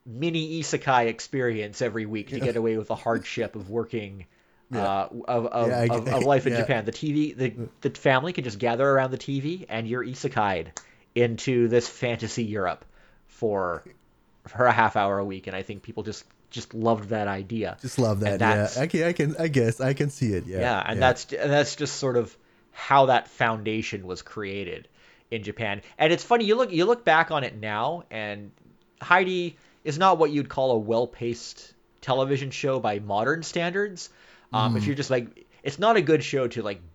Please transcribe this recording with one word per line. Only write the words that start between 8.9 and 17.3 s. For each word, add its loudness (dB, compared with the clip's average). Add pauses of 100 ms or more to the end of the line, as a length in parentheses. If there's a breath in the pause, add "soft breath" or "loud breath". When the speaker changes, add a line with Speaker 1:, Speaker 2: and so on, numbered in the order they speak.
Speaker 1:
the -6
T -4
V -6
and -6
you're -2
isekai'd -2 (420 loud breath)
into 2
this 4
fantasy -4
Europe -4 (440 soft breath)
for, -2 (640)
for 2
a 8
half 4
hour 2
a 0
week. -8
And -8
I -6
think -12
people -10
just, -10 (260)
just -14
loved 0
that -2
idea. -6